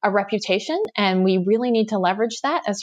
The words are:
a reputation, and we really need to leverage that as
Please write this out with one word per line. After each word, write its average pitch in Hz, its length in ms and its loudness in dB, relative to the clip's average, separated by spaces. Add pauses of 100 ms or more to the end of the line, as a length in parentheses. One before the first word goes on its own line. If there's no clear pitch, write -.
a 208 80 2
reputation, 220 680 0 (160)
and 185 260 2
we 185 220 2
really 226 260 2
need 220 180 2
to 214 100 -2
leverage 202 460 0
that 294 220 -2
as 202 160 -4